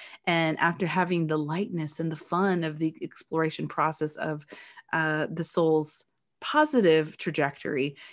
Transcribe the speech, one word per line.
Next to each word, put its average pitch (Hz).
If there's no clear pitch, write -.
And 165
after 170
having 170
the 156
lightness 156
and 165
the 160
fun 180
of 156
the 160
exploration 156
process 156
of, 151
uh, 156
the 165
soul's 156
positive 196
trajectory, 143